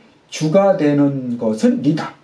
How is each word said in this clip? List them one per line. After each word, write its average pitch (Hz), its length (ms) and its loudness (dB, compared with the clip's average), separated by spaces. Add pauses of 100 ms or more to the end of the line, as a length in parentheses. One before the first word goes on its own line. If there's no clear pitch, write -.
(300)
주가 190 480 2
되는 139 600 0
것은 113 440 0
리다. 151 420 -2